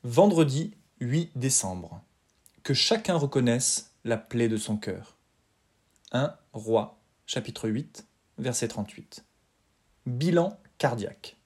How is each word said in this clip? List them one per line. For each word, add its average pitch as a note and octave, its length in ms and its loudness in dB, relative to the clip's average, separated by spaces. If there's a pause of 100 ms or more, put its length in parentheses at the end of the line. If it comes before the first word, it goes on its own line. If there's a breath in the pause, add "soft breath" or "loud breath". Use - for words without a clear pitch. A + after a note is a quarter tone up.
Vendredi D#3 680 4 (260)
huit C#3+ 360 0
décembre. F#2 640 -2 (600)
Que C#3+ 120 0
chacun A3 420 2
reconnaisse B2 760 0 (120)
la A#2 120 0
plaie A#2 320 0
de A2 80 0
son G#2+ 200 -4
cœur. F#2+ 400 -10 (960)
Un C3+ 220 -2 (180)
Roi, A2 460 -2 (280)
chapitre A2+ 420 -6
huit, - 380 -6 (320)
verset A#2 300 -2
trente-huit. - 560 -10 (800)
Bilan E3+ 520 0 (200)
cardiaque. - 680 -4